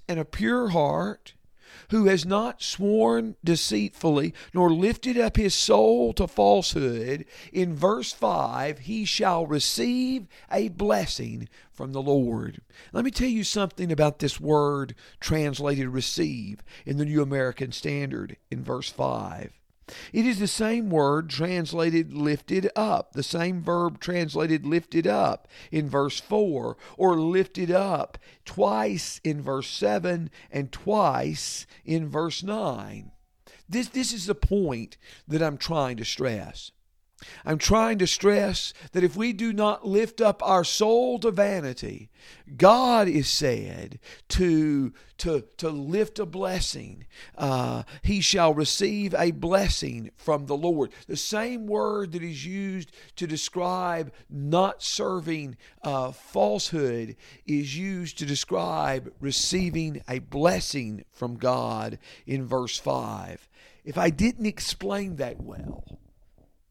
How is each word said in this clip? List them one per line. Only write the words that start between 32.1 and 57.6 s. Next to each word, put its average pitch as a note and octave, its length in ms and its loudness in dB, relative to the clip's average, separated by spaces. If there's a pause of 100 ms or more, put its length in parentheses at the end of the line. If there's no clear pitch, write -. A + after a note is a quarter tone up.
nine. A#2 680 -6 (580)
This, A3+ 180 -2
this B3+ 240 -2
is G#3 140 -8
the G3+ 100 0
point D3 640 0 (280)
that D#3 160 0
I'm D3+ 160 0
trying C#3 380 -2
to A2 80 -8
stress. - 680 -4 (720)
I'm D#3 140 0
trying A3+ 400 4
to F#3 80 2
stress G3 680 2 (180)
that F3+ 120 2
if D#3+ 120 4
we A3+ 180 0
do A3 180 -2
not G#3 360 0
lift G#3+ 340 2
up G#3 220 4
our F#3 200 4
soul A#3 560 2
to A3 120 0
vanity, E3+ 800 -2 (460)
God A#3 500 8
is D3 200 2
said G#2+ 720 -4 (300)
to, D#3 640 2 (240)
to, D#3 260 -2 (140)
to E3 140 -4
lift E3 480 -2
a G3+ 80 -4
blessing. F3 800 -6 (280)
Uh, B2 460 -2 (220)
he G3 180 2
shall E3+ 320 4
receive G3 640 0
a E3+ 140 2
blessing D3+ 840 0
from D3 300 -2
the C#3 100 -2
Lord. D3 360 0 (160)
The D3+ 100 -6
same A3 480 -4
word G#3 460 -2
that E3+ 100 -6
is D#3 240 -10
used F#3+ 460 -6 (240)
to F3+ 100 -8
describe F3 880 -4 (160)
not D#3+ 540 0
serving, D#3+ 720 -4 (240)
uh, C3+ 300 -2
falsehood C#3 1040 -2 (320)
is C#3+ 280 -2